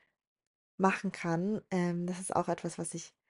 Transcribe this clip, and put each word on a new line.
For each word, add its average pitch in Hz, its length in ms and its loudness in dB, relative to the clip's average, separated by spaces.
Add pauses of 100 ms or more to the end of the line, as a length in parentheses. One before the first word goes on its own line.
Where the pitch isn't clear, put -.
(760)
machen 190 360 2
kann. 180 580 0
Ähm, 175 360 2
das 180 140 -4
ist - 160 -2
auch 175 120 2
etwas, 170 300 -2
was 170 140 -6
ich - 220 -12 (160)